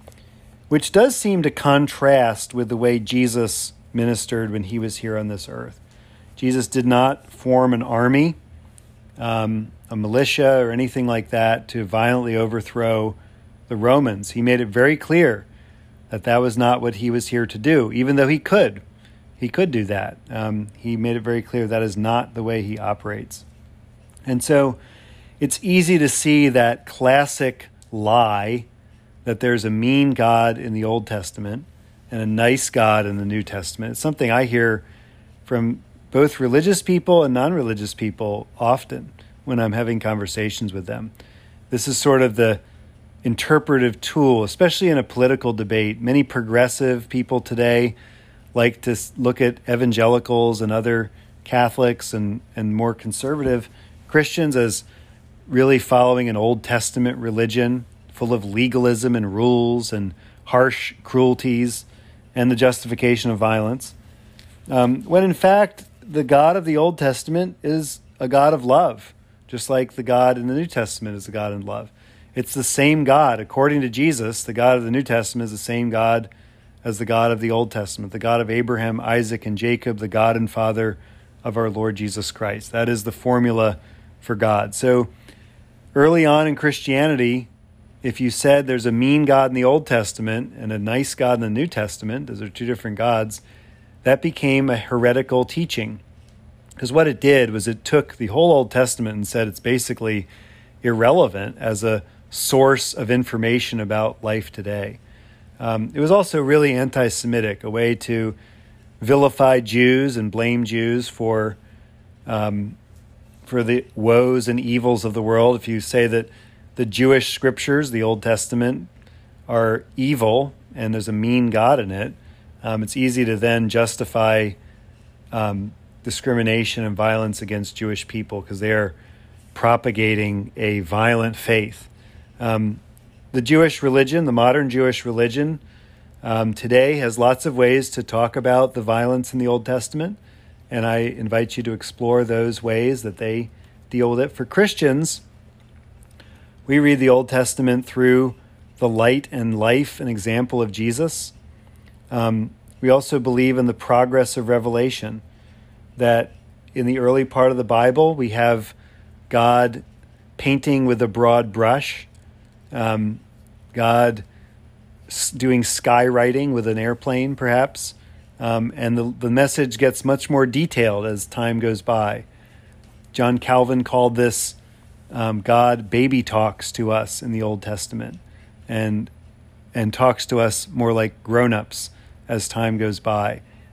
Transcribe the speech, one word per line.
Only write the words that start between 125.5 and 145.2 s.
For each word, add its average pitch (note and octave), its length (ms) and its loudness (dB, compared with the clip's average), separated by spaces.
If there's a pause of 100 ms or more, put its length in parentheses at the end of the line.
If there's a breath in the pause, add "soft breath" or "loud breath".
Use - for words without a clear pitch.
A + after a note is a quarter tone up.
discrimination A#2 800 -2
and G#2+ 100 -4
violence A2 480 -2
against G#2 360 -8
Jewish G#2+ 280 -6
people G#2+ 360 -10
'cause G2 180 -12
they G#2+ 140 -2
are G#2 200 0 (600 soft breath)
propagating G#2+ 1040 0
a G#2 240 -4
violent A2+ 560 0
faith. A2 500 -2 (540 soft breath)
Um, A2 400 -2 (520)
the C3 100 -2
Jewish D#3 400 2
religion, C3+ 440 2
the C3+ 60 0
modern B2+ 380 4
Jewish B2+ 360 0
religion, B2 540 -2 (640 soft breath)
um, A2 300 -2
today B2+ 440 2
has A#2 200 -2
lots B2 280 2
of C#3+ 100 -4
ways B2+ 360 4
to B2 120 -6
talk A2+ 320 -2
about B2+ 380 2
the B2 80 -6
violence A#2+ 520 -2
in C3 60 -4
the B2 80 -2
Old A#2+ 180 -2
Testament, D#3 520 -6 (520 soft breath)
and A#2 160 -4
I A2+ 120 0
invite A2+ 600 -4
you B2 60 -6
to A2+ 100 -6
explore A#2+ 500 0
those A#2 400 -2
ways A#2 400 -2
that G2+ 140 -10
they A2+ 320 -6 (400 soft breath)
deal B2 200 2
with A#2+ 100 0
it. C3+ 120 -2
For B2+ 140 -8
Christians, D#3 760 0 (1400 soft breath)